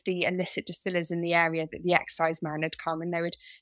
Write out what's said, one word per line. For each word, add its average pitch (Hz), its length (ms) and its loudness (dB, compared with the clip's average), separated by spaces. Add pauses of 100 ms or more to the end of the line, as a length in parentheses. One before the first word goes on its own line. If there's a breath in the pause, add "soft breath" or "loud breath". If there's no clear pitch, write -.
the 180 200 2
illicit 180 420 0
distillers 175 420 -2
in 170 120 0
the 170 120 2
area 165 380 4
that - 120 -10
the 175 120 6
excise - 480 0
man 151 180 -4
had 160 160 -4
come, 165 240 -4
and 175 100 -4
they 170 100 0
would 170 140 -2 (260 loud breath)